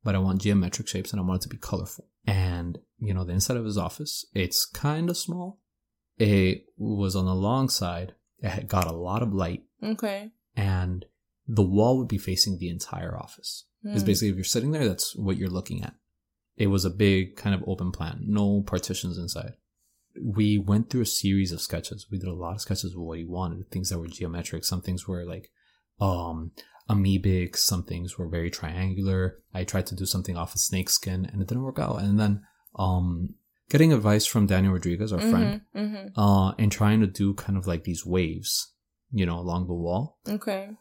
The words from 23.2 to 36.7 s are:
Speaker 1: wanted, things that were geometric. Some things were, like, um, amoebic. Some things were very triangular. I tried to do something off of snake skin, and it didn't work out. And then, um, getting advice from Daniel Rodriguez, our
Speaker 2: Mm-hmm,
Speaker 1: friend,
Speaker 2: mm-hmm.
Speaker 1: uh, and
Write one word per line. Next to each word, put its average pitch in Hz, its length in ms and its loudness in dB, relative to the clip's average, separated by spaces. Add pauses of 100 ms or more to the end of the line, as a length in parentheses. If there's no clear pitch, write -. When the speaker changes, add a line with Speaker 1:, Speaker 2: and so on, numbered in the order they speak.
Speaker 1:
wanted, 87 440 -6
things 92 200 -4
that 90 80 -4
were 82 100 -8
geometric. 85 560 -8
Some 92 160 -2
things 90 260 -4
were, 87 200 -6
like, 87 240 -12 (500)
um, 85 520 -2 (360)
amoebic. 95 680 2
Some 92 280 0
things 87 320 -8
were 87 120 -6
very 85 220 -2
triangular. 92 920 -2 (100)
I 92 120 -4
tried 95 240 -2
to 98 60 -8
do 92 120 -4
something 90 300 -2
off 82 180 -4
of - 60 -2
snake 92 280 0
skin, 92 380 0
and 101 160 -4
it 95 60 -4
didn't 127 160 -2
work 131 140 -6
out. - 220 -2
And 101 180 4
then, 101 240 4 (340)
um, 90 580 0 (340)
getting 156 240 8
advice 107 320 6
from 104 220 4
Daniel 95 260 6
Rodriguez, 90 400 -2
our 92 60 0
Speaker 2:
Mm-hmm, - 120 2
Speaker 1:
friend, - 300 4 (140)
Speaker 2:
mm-hmm. 202 440 -6
Speaker 1:
uh, 196 400 6
and 107 140 4